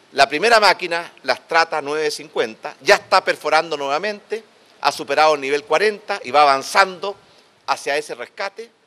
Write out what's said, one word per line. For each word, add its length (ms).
la 180
primera 300
máquina, 520
la 120
Strata 460
nueve 300
cincuenta, 680
ya 140
está 280
perforando 520
nuevamente, 680
ha 100
superado 440
el 60
nivel 220
cuarenta 600
y 80
va 120
avanzando 720
hacia 320
ese 180
rescate, 540